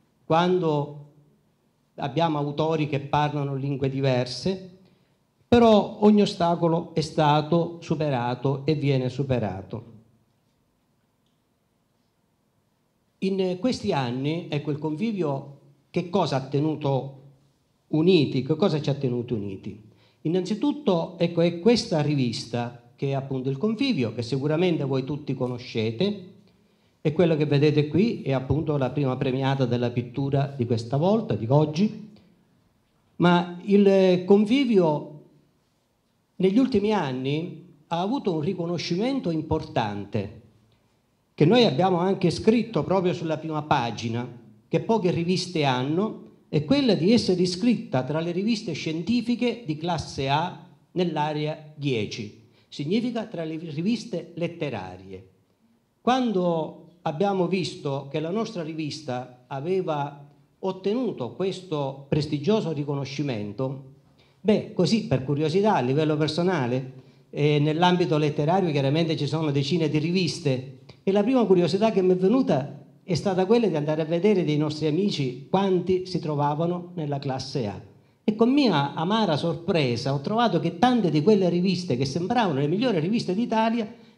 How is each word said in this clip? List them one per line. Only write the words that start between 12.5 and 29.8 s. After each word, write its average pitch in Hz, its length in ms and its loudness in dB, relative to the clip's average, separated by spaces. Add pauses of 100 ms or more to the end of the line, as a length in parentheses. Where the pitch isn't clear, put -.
In 190 400 -2
questi 220 320 -2
anni, 139 580 -2
ecco, 147 200 -4
il 143 80 -2
Convivio 151 800 -4 (320)
che 175 220 -4
cosa 156 240 0
ha 131 60 0
tenuto 139 800 -2 (640)
uniti, 151 560 4
che 156 120 0
cosa 151 240 2
ci 143 120 -2
ha 139 40 2
tenuti 123 380 -2
uniti? 101 560 -8 (340)
Innanzitutto, 185 920 0
ecco, 170 240 0
è 170 180 2
questa 208 420 2
rivista 120 720 -2 (200)
che 143 140 -4
è 139 40 -2
appunto 135 360 -4
il 135 80 -4
Convivio, 214 560 0
che 117 80 -6
sicuramente 151 600 0
voi 135 200 -2
tutti 147 300 -6
conoscete, 123 1000 -4 (680)
e 151 100 0
quello 165 240 4
che 147 120 0
vedete 143 400 4
qui 196 340 0
è 139 100 -4
appunto 147 460 0
la 127 140 0
prima 135 260 -2
premiata 135 480 0
della 120 240 0